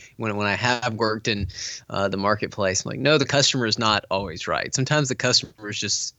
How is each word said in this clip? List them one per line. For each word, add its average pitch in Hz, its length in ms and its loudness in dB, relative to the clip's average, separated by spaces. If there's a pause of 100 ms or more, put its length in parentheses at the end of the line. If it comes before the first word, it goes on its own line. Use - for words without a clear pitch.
(160)
When, 110 220 -4
when 104 80 0
I 101 80 2
have 120 400 0
worked 110 340 0
in, 101 180 0 (440)
uh, 98 180 0
the 98 80 -2
marketplace, 98 680 0
I'm - 20 -8
like, 113 120 -6
"No, 147 180 4
the 135 80 2
customer 139 400 2
is 107 120 0
not 107 320 2
always 92 380 -4
right." 82 260 -2
Sometimes 135 360 2
the 127 40 0
customer - 540 0
is 104 100 -6
just - 400 -4